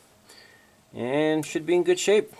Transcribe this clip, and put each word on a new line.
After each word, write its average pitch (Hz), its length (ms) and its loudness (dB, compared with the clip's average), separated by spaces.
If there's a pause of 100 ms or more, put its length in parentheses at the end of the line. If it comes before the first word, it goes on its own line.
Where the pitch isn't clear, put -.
(920)
And 151 500 0
should 160 220 -8
be 170 80 0
in 175 100 2
good 180 140 2
shape. 202 420 2